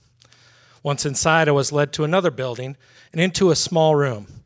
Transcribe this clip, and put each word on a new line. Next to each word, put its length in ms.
Once 220
inside, 420
I 60
was 200
led 200
to 120
another 260
building 460
and 80
into 300
a 60
small 380
room. 320